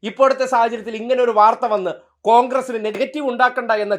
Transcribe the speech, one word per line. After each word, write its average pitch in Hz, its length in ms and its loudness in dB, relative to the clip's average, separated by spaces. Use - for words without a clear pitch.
ഇപ്പോഴത്തെ 262 440 0
സാഹചര്യത്തിൽ 226 480 -2
ഇങ്ങനെ 247 240 -2
ഒരു 226 160 -2
വാർത്ത 226 320 4
വന്ന് 180 220 -2
കോൺഗ്രസിന് 247 560 2
നെഗറ്റീവ് 262 480 -4
ഉണ്ടാക്കണ്ട 247 380 0
എന്ന 202 120 -2